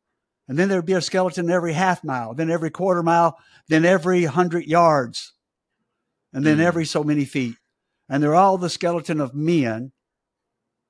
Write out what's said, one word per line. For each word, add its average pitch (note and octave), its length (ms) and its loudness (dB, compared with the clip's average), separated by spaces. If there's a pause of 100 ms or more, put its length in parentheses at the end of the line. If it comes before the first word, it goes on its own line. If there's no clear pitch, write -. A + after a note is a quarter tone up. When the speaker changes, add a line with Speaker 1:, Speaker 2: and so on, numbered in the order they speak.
(480)
Speaker 1:
And C3+ 120 -4
then G3 100 2
there F#3+ 80 0
would E3+ 80 -4
be F#3+ 80 0
a F3+ 80 0
skeleton F#3 480 -2
every E3+ 240 0
half F3+ 300 0
mile, A#2+ 320 -8
then D#3+ 160 -4
every E3 180 -4
quarter F3+ 320 -2
mile, E3+ 380 2 (280)
then D#3+ 160 2
every F3+ 420 2
hundred E3 400 -2
yards, D3+ 680 2 (1000)
and C3+ 140 -2
then D3+ 120 4
Speaker 2:
Hmm. D#3+ 60 4
Speaker 1:
every E3+ 220 0
so D3+ 180 -2
many D3 220 0
feet. B2+ 300 -4 (520)
And C#3 140 -2
they're D3 140 2
all F#3+ 240 4
the F3 100 -4
skeleton E3+ 500 -4
of C3 140 -6
men C3+ 580 -2 (1000)